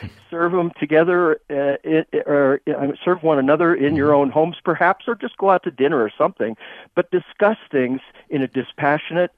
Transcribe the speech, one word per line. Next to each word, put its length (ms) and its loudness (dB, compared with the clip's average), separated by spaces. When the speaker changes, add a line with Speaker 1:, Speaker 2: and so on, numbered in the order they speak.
Speaker 1:
<laughs> 220 -20
Speaker 2:
serve 240 -2
'em 260 0
together, 600 2
uh, 360 -2
i-, 200 0
or, 420 2
uh, 200 -4
serve 180 -2
one 160 2
another 340 2
in 220 0
your 140 0
Speaker 1:
Mm-hmm. 120 4
Speaker 2:
own 100 0
homes, 340 0
perhaps, 420 0
or 80 -2
just 220 -12
go 120 0
out 140 4
to 80 -6
dinner 320 0
or 140 -4
something. 400 -4
But 180 -2
discuss 460 -2
things 300 -2
in 120 -2
a 80 -2
dispassionate 880 -2